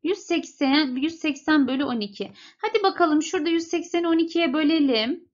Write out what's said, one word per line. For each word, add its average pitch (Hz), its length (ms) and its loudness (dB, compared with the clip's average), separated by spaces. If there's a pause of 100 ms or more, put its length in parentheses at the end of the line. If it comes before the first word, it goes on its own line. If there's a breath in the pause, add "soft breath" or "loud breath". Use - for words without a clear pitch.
Yüz 370 160 -4
seksen, 285 760 -2
yüz 302 180 -4
seksen 294 540 0
bölü 262 160 -2
on 240 160 -4
iki. 202 320 -8 (260 loud breath)
Hadi 440 240 -2
bakalım 320 400 2
şurada 311 260 -2
yüz 330 160 0
sekseni 339 440 -2
on 330 100 2
ikiye 330 340 0
bölelim. 294 800 0